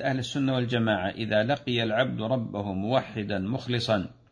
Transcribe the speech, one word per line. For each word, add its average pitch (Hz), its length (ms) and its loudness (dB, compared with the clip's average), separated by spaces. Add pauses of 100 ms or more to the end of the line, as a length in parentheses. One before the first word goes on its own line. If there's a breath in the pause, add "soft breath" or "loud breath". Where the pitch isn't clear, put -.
أهل 131 180 0
السنة 131 360 0
والجماعة: 113 540 2
إذا 107 340 2
لقي 120 400 0
العبد 113 380 0
ربه 104 520 -2
موحدا 104 680 0
مخلصا 113 680 0 (240)